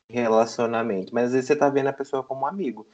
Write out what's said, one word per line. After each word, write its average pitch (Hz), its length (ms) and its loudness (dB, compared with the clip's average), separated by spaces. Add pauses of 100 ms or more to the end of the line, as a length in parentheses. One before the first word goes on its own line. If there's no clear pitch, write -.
relacionamento." 113 1080 0
Mas 123 140 2
às 123 40 -6
vezes 131 140 2
você 143 100 4
tá 143 140 4
vendo 139 160 0
a 139 60 -2
pessoa 135 300 -6
como 131 240 -8
amigo. 139 460 -6